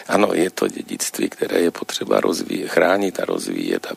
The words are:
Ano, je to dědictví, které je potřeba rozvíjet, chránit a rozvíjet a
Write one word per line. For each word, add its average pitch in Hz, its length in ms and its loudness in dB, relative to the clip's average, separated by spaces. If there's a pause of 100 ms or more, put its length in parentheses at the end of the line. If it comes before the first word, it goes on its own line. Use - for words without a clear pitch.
Ano, 98 240 4
je 87 160 2
to - 180 0
dědictví, - 640 -4
které - 300 0
je 85 120 4
potřeba - 480 0
rozvíjet, - 480 -2
chránit 92 520 2
a - 60 -2
rozvíjet 50 600 -2
a - 120 -8